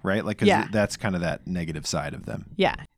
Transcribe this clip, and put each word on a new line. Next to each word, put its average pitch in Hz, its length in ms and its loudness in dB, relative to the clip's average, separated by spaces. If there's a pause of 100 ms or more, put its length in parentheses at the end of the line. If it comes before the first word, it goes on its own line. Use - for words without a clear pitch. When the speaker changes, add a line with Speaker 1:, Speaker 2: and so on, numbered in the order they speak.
Speaker 1:
right? 95 220 0
Like, 107 140 -2
'cause - 100 6
Speaker 2:
Yeah. 85 220 4
Speaker 1:
that's 104 260 2
kind 98 180 -2
of 87 80 0
that 82 240 -2
negative 82 400 -4
side 76 280 -4
of - 120 -12
them. - 300 -10
Speaker 2:
Yeah. 185 180 2 (240)